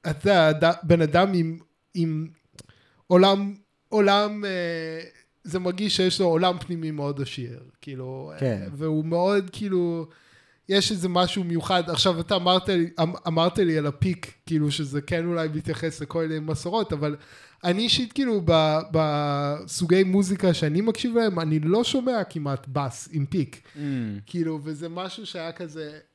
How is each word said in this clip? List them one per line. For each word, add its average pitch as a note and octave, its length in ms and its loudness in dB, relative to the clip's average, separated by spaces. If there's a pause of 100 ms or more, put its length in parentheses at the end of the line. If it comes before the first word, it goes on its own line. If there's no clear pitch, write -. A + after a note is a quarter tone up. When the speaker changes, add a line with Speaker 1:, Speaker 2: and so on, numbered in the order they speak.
(100)
Speaker 1:
אתה E3+ 200 0
יודע, D#3+ 220 6
ד-, E3 300 2
בן E3+ 200 4
אדם E3+ 320 4
עם, E3 240 0 (360)
עם D#3+ 340 -2 (760)
עולם, G3 480 4 (340)
עולם, G#3 560 2
אה, E3+ 560 -6 (440)
זה F3+ 140 -6
מרגיש F#3 380 -2
שיש F#3 240 2
לו F#3 60 4
עולם F3 320 2
פנימי E3 320 -6
מאוד C#3+ 300 -4
עשיר, B2 400 -8 (200)
כאילו, C3 580 -12
Speaker 2:
כן. A#2 240 -2
Speaker 1:
אה, - 100 -10
והוא D#3 320 -2
מאוד, F3+ 480 0
כאילו, F3 560 -2 (600)
יש G3 220 2
איזה F#3 180 -2
משהו F3+ 360 2
מיוחד. E3+ 460 0
עכשיו, E3+ 300 2
אתה F#3+ 160 -2
אמרת F#3 320 2
לי, E3+ 220 2 (120)
אמ-, E3+ 100 2 (140)
אמרת E3+ 320 2
לי E3 200 2
על D3 80 0
הפיק, - 480 -2 (120)
כאילו, D3+ 240 2
שזה C#3+ 300 -4
כן E3 260 -4
אולי E3 280 -2
מתייחס D#3+ 460 -6
לכל D#3+ 260 -4
מיני D#3 120 -4
מסורות, E3 540 -4
אבל... D3 240 -2 (480)
אני F3+ 180 2
אישית, A#3+ 300 0
כאילו, A#3 320 0
ב-, D#3 340 4 (140)
בסוגי D3+ 1120 2
מוזיקה F#3 520 2
שאני D#3 260 0
מקשיב A3+ 360 0
להם, G#3 240 2
אני D#3 200 2
לא F#3+ 240 2
שומע A#3+ 400 0
כמעט C#3 480 -6
בס C#3 400 -6
עם C#3+ 140 0
פיק. - 360 -4 (140)
Speaker 2:
Mm. - 20 -14 (480)
Speaker 1:
כאילו, D#3+ 360 -4
וזה D#3 260 -10
משהו F#3 380 -12
שהיה E3 260 -10
כזה D#3 460 -14 (160)